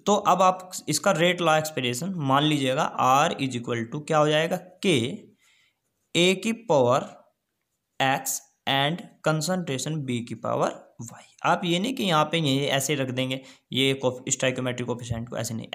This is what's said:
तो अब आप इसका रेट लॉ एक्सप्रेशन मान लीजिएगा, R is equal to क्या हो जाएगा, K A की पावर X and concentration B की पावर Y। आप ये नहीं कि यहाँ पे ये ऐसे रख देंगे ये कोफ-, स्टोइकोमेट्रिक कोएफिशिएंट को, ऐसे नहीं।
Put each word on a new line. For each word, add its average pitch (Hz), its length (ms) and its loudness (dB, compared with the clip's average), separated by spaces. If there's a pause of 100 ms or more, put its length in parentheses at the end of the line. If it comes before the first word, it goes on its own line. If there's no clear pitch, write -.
तो 202 100 4
अब 180 260 2
आप 185 300 2 (180)
इसका 175 220 2
रेट 175 300 2
लॉ 156 160 4
एक्सप्रेशन 151 580 -4
मान 139 280 2
लीजिएगा, 147 560 0
R 135 300 4
is 135 200 -4
equal 120 300 -4
to 117 280 -6
क्या 160 100 2
हो 151 100 6
जाएगा, 160 320 0 (260)
K 202 40 4 (1300)
A 180 240 4
की 220 100 -2
पावर 143 500 4 (1000)
X 135 280 0 (400)
and 139 280 0 (300)
concentration 156 720 -2
B 123 280 -4
की 117 100 -10
पावर 120 560 -4 (220)
Y। - 80 -20 (220)
आप 175 220 2
ये 170 140 0
नहीं 220 140 -2
कि 233 100 -4
यहाँ 156 220 4
पे 156 120 -2
ये 139 300 0
ऐसे 135 280 0
रख 131 140 -2
देंगे 131 320 -4 (320)
ये 135 200 2
कोफ-, 131 380 -4
स्टोइकोमेट्रिक 127 560 -2
कोएफिशिएंट 120 420 -6
को, - 80 -8
ऐसे 117 160 -6
नहीं। - 220 -10